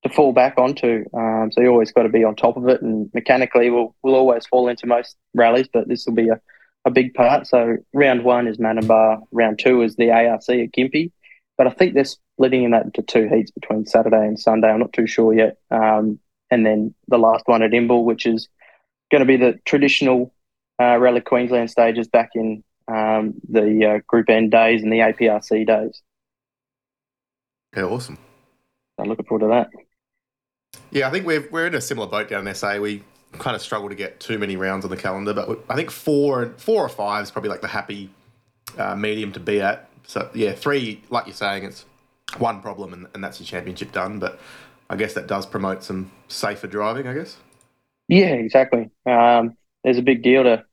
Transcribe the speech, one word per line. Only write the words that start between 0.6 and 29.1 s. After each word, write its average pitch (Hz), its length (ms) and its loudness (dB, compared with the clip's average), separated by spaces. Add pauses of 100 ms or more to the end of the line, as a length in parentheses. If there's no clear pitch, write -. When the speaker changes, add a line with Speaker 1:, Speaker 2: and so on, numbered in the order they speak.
Speaker 1:
Um, 110 360 -2
so 120 100 0
you 123 80 6
always 117 220 4
gotta 113 180 2
be 113 140 2
on 107 120 0
top 120 200 0
of 123 120 -4
it, 127 160 2
and 110 320 -4
mechanically 123 560 2
we'll, 117 320 -2
we'll 131 100 2
always 131 320 2
fall 127 220 2
into 123 180 -6
most 120 320 -2 (160)
rallies, 120 340 4
but 113 200 -2
this 120 180 -6
will 120 80 -4
be 113 160 2
a, 113 100 0 (460)
a 120 60 2
big 127 240 0
part. 127 320 2
So 117 300 2 (140)
round 131 320 2
one 123 240 2
is 110 120 -6
Manninbar, 110 720 2
round 110 260 0
two 127 240 4
is 113 140 0
the 117 140 2
A 117 200 4
R 110 120 -2
C 123 200 0
at 117 120 -6
Gympie, 151 380 -2 (460)
but 131 80 4
I 123 60 2
think 180 240 0
they're 135 100 2
splitting 127 580 -2
in 120 80 2
that 110 140 2
into 104 160 -6
two 110 260 0
heats 110 240 0
between 110 340 -6
Saturday 113 400 2
and 110 140 -4
Sunday. 110 300 2
I'm 110 100 2
not 117 140 -4
too 113 140 0
sure 113 260 2
yet. 110 240 2 (120)
Um, 110 500 0 (300)
and 117 160 2
then 107 300 0 (140)
the 120 100 4
last 113 280 4
one 117 140 4
at 110 100 0
Imbil, 120 340 2
which 113 200 -2
is 113 220 -2 (640)
gonna 139 140 4
be 131 100 6
the 127 300 2
traditional, 135 680 0 (480)
uh, 123 160 4
Rally 120 220 4
Queensland 120 500 0
stages 113 380 0
back 117 280 2
in, 110 280 -4 (240)
um, 110 460 -2 (160)
the, 107 360 2
uh, 107 220 2
Group 117 220 2
N 110 200 4
days 113 320 4
and 110 120 -2
the 113 80 2
A 110 100 2
P 117 160 0
R 107 140 0
C 110 240 -2
days. 110 360 -2 (1700)
Speaker 2:
Yeah, 95 80 -4
awesome. 123 340 -8 (800)
Speaker 1:
I'm 101 120 -6
looking 110 160 -8